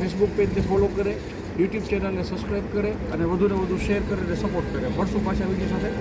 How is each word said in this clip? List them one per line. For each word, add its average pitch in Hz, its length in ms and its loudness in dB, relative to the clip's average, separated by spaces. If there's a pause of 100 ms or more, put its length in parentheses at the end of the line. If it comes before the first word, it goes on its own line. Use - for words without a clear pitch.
Facebook 190 360 2
પેજને 202 240 2
ફોલો 196 360 4
કરે, 202 180 0 (440)
YouTube 190 320 0
ચેનલને 190 320 0
સબસ્ક્રાઇબ 196 500 -2
કરે 208 180 0 (220)
અને 160 120 0
વધુને 185 300 4
વધુ 185 240 0
શેર 202 300 2
કરે 190 120 0
અને 180 160 -2
સપોર્ટ 196 360 -2
કરે. 170 160 -2
મળશું 208 360 0
પાછા 190 260 0
વીડિયો 180 200 0
સાથે. 196 200 0 (100)